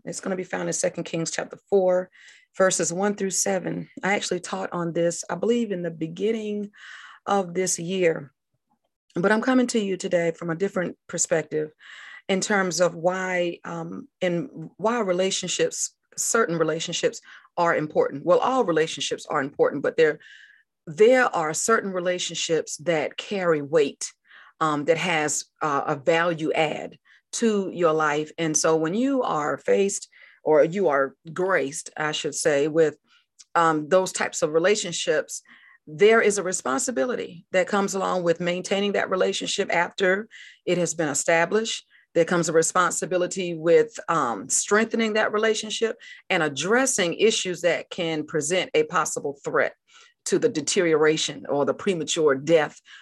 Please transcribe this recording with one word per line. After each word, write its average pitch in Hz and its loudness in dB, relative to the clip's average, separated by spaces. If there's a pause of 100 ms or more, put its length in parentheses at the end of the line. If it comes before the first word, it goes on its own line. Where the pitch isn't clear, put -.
It's - -10
gonna 190 -6
be 185 -8
found 180 -6
in 170 -4
Second 170 -4
Kings 165 -4
chapter - -8 (120)
four, 185 2 (460)
verses 170 2
one 202 0
through 196 -4
seven. 175 -2 (120)
I 190 0
actually 196 -2
taught 190 -8
on 170 -4
this, 170 -2
I 175 -4
believe, 214 0
in 180 -6
the 170 -4
beginning 208 -4 (540)
of 190 0
this 180 -2
year. 165 -2 (800)
But 190 2
I'm 214 2
coming 254 2
to 233 0
you 196 -2
today 175 0
from 170 -8
a 165 -2
different 185 -4 (140)
perspective 156 -2 (580)
in 196 2
terms 185 0
of 170 4
why, 180 -2
um, 170 -10 (140)
in 170 -4
why 233 0
relationships, 185 -2 (220)
certain 170 2
relationships 160 -2 (380)
are 170 4
important. 147 0
Well, 170 6
all 254 2
relationships 160 -2
are 147 -2
important, 147 0
but - 0
there, 156 4 (680)
there 226 6 (100)
are 160 0
certain 202 0
relationships 175 -4
that 151 -2
carry 175 -2
weight, 143 0 (480)
um, 147 0
that 160 2
has, 156 -2 (180)
uh, 143 0
a 147 -2
value 165 0
add - -4 (360)
to 208 0
your 170 2
life. 151 0
And 160 0
so 160 2
when 160 0
you 254 0
are 147 -2
faced, 196 0 (380)
or 151 6
you 175 0
are 139 2 (200)
graced, 160 -2
I 151 -4
should 151 -6
say, 147 2
with, 151 2 (600)
um, 156 2
those 185 4
types - -4
of 151 -2
relationships, 170 0 (440)
there 202 6
is 202 2
a 196 -4
responsibility 247 -2
that 185 2
comes 196 0
along 185 -2
with 170 2
maintaining 185 -2
that - 0
relationship 185 -2
after 190 0 (360)
it 175 2
has 165 -2
been 160 -2
established. 175 0 (280)
There 165 4
comes 170 2
a 165 -2
responsibility 175 0
with, 160 4
um, 123 0
strengthening 220 0
that 214 0
relationship 220 -2 (320)
and 185 2
addressing 175 0
issues 190 0
that 160 0
can 160 -4
present 151 -2
a 156 4
possible 151 -4
threat 151 0 (540)
to 180 2
the 151 2
deterioration 156 0
or 143 2
the 131 -2
premature 165 0
death 147 2 (220)